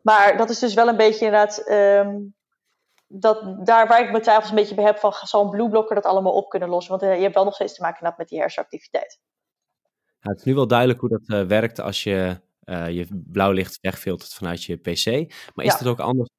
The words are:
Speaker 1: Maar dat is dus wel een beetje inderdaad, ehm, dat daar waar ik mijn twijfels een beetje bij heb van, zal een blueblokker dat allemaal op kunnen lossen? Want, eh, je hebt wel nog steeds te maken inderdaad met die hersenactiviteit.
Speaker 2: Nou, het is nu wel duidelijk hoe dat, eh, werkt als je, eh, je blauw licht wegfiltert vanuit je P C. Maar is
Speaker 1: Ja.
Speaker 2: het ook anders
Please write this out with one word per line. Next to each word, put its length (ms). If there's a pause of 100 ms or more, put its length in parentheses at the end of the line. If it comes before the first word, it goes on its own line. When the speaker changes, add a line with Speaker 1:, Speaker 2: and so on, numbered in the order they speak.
Speaker 1:
Maar 360
dat 120
is 100
dus 140
wel 140
een 100
beetje 280
inderdaad, 320
ehm, 580 (920)
dat 580
daar 220
waar 140
ik 100
mijn 120
twijfels 260
een 60
beetje 200
bij 80
heb 160
van, 140
zal 300
een 60
blueblokker 460
dat 100
allemaal 280
op 160
kunnen 200
lossen? 280
Want, 140
eh, 40
je 60
hebt 140
wel 80
nog 120
steeds 200
te 60
maken 160
inderdaad 220
met 100
die 100
hersenactiviteit. 800 (1000)
Speaker 2:
Nou, 140
het 40
is 120
nu 40
wel 120
duidelijk 320
hoe 100
dat, 120 (180)
eh, 80
werkt 320
als 240
je, 380 (220)
eh, 260
je 420
blauw 200
licht 300
wegfiltert 520
vanuit 300
je 120
P 80
C. 500 (220)
Maar 100
is 60
Speaker 1:
Ja. 60
Speaker 2:
het 100
ook 120
anders 400